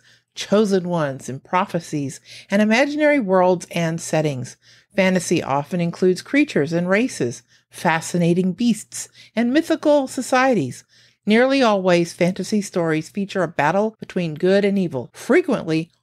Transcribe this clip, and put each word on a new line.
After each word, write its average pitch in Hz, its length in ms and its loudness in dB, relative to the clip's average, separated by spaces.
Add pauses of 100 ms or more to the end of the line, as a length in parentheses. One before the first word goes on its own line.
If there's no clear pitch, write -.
(360)
chosen 196 520 0
ones 147 400 -4
and 131 160 -10
prophecies, 165 800 -4 (300)
and 202 100 2
imaginary 285 580 2
worlds 185 520 2
and 165 280 -2
settings. 147 560 -4 (400)
Fantasy 185 460 2
often 147 400 -2
includes 175 400 0
creatures 180 520 0
and 175 140 -2
races, 196 540 -2 (300)
fascinating 175 840 0
beasts, - 560 -4 (260)
and 240 160 0
mythical 294 560 2
societies. 254 760 0 (420)
Nearly 254 380 4
always, 185 500 2
fantasy 185 480 -2
stories 160 480 -2
feature 196 320 -6
a 165 60 0
battle 180 520 0
between 165 360 -6
good 190 280 2
and 202 140 0
evil, 156 340 -4
frequently 180 800 0 (140)